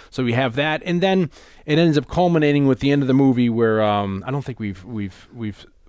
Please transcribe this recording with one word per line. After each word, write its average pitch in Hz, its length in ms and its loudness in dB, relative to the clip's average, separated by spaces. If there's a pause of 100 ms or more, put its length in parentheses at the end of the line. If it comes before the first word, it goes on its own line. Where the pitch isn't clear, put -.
(100)
So 131 140 -6
we 120 80 -2
have 123 220 -2
that, 156 320 -4
and 175 160 -2
then 190 280 0 (360)
it 151 120 2
ends 160 200 4
up 131 100 -2
culminating 151 580 2
with 131 140 2
the 139 100 0
end 143 120 2
of 131 60 -2
the 127 60 2
movie 127 360 4
where, 113 320 2
um, 101 440 -2
I 127 40 -6
don't 139 140 -6
think 123 140 -10
we've, 101 260 -10
we've, 101 500 -12
we've, 110 320 -10 (220)